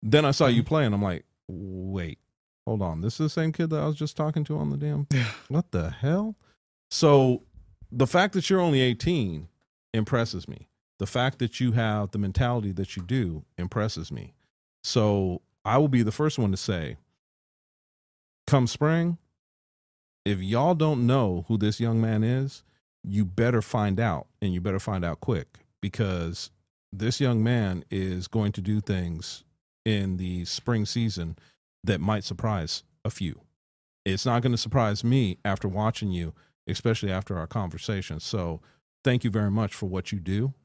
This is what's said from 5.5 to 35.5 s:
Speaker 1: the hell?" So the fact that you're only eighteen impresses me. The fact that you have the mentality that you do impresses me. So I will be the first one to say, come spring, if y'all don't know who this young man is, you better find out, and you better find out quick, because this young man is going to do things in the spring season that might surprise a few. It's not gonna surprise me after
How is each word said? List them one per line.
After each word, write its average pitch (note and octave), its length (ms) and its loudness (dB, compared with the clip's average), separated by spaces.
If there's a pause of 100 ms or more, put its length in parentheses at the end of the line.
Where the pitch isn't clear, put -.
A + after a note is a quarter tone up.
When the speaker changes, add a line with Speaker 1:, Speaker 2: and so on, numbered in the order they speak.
Speaker 1:
the E2 180 0
hell?" G3 460 -2 (540)
So C3+ 520 6 (480)
the B2 160 2
fact F#3 280 2
that F#3 140 0
you're F#3+ 120 4
only D#3 200 4
eighteen A#2+ 680 0 (460)
impresses A2+ 540 0
me. - 200 -16 (300)
The F#2+ 80 -2
fact B2+ 320 0
that A#2+ 220 -2
you B2 120 2
have G#2+ 380 0
the - 80 -4
mentality G#2 540 0
that F#2 240 -6
you F#2+ 60 -8
do F2+ 420 -2 (120)
impresses G#2 560 -4
me. - 220 -12 (500)
So G2+ 580 2 (220)
I A2+ 140 4
will D3+ 100 4
be B2+ 140 4
the G#2+ 100 2
first D3+ 260 -2
one G#2+ 120 2
to F#2+ 60 0
say, E2 400 -4 (1500)
come C3 200 4
spring, E3 520 0 (1040)
if G2 160 0
y'all A#2+ 340 2
don't D3+ 320 2
know A2 420 2
who A2 100 2
this G#2 220 0
young A2+ 200 2
man A2 240 2
is, C3 380 -2 (420)
you G2+ 200 2
better A#2 380 2
find G#2 380 0
out, G2 260 -2 (160)
and G2 100 0
you F2+ 80 -2
better F#2+ 200 -2
find F#2+ 240 -4
out E2 160 -4
quick, - 380 -4 (220)
because F2+ 720 -4 (420)
this G#2+ 280 -2
young A#2+ 220 2
man A2 480 0
is F#2 380 -4
going G#2 240 0
to G2+ 80 -6
do G#2 200 0
things F2+ 640 -4 (400)
in G2 320 0
the F2+ 280 -4
spring A2 400 -2
season F#2+ 520 -4 (480)
that F#2 160 0
might G2+ 240 0
surprise F#2+ 580 -4 (220)
a A2+ 60 -2
few. F2 300 -8 (640)
It's F#2+ 220 -2
not A#2+ 160 2
gonna B2 140 2
surprise A2 480 0
me A#2+ 400 2
after G2 240 -2